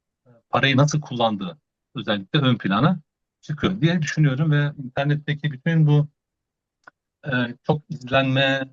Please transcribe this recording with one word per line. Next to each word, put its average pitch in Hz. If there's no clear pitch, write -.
e, -
parayı 131
nasıl 147
kullandığı 104
özellikle 104
ön 127
plana 120
çıkıyor 110
diye 170
düşünüyorum 151
ve 147
internetteki 147
bütün 156
bu, 147
e, 156
çok 151
izlenme, 135